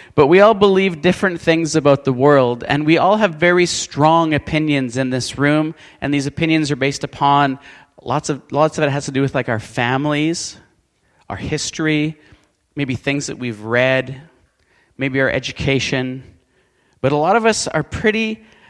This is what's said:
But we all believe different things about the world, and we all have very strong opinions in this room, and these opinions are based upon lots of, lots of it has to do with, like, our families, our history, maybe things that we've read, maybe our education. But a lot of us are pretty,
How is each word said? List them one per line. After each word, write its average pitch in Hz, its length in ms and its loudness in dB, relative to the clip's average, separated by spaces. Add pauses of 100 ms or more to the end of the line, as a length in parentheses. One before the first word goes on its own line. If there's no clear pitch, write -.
(140)
But 143 140 6
we 180 140 6
all 220 120 8
believe 190 480 2
different 180 380 0
things 160 380 0
about 139 260 4
the 143 80 -2
world, 127 560 2
and 147 180 -2
we 160 120 4
all 185 180 4
have 202 200 0
very 175 300 4
strong 160 680 0
opinions 143 640 -2
in 131 120 -2
this 123 280 -4
room, 151 360 0 (280)
and 139 120 -2
these 139 140 -2
opinions 160 420 0
are 143 60 0
based 139 300 -4
upon 143 540 2 (420)
lots 135 260 -4
of, 143 240 -6
lots 147 260 2
of 156 60 0
it 143 60 0
has 139 160 -4
to 147 60 -8
do 135 100 -2
with, 135 120 -2
like, 131 140 -2
our 113 120 -2
families, 147 1000 -4 (680)
our 101 80 -8
history, 151 840 -4 (560)
maybe 135 200 -4
things 143 320 -4
that - 100 -10
we've 113 240 -8
read, 127 600 -2 (760)
maybe 135 220 -4
our 131 100 0
education. 131 960 -4 (800)
But 135 100 0
a 147 60 0
lot 175 180 2
of 226 100 0
us 220 220 0
are 151 160 -4
pretty, 220 600 -4 (240)